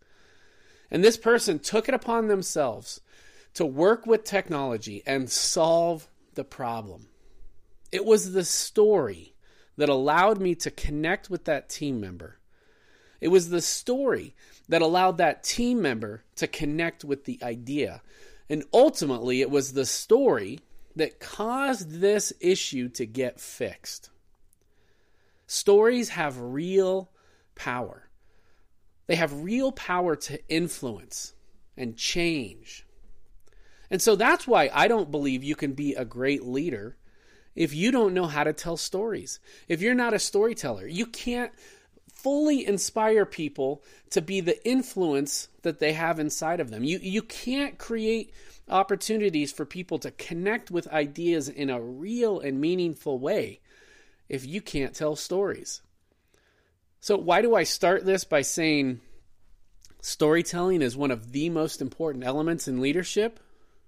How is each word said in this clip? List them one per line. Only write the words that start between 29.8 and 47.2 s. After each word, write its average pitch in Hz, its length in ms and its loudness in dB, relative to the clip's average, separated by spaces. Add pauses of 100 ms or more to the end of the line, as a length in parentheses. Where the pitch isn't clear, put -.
to - 340 -12
influence 151 840 -6 (420)
and 117 220 -8
change. 165 880 -4 (1040)
And 190 120 -2
so 220 140 6
that's 254 320 4
why 175 260 6
I 160 140 4
don't 208 240 2
believe 139 320 -2
you 147 120 -2
can 143 180 -4
be 143 200 -4
a 127 120 -4
great 123 380 -2
leader 127 520 -6 (600)
if 156 200 0
you 196 160 2
don't 226 220 4
know 180 140 0
how 151 160 0
to 151 100 0
tell 165 240 -6
stories. 196 640 -6 (280)
If 170 140 -2
you're 233 120 4
not 240 200 2
a 196 60 2
storyteller, 156 680 0
you 175 180 -4
can't 240 460 -6 (640)
fully 285 520 2
inspire 214 600 2
people 147 580 -4 (280)
to 185 100 2
be 190 180 -4
the 170 260 -2
influence 185 840 -2 (140)
that 160 160 -4
they 156 140 2
have 165 260 -2
inside 156 400 -2
of 135 100 -4
them. 110 140 -8
You, 160 180 -2
you 185 200 -2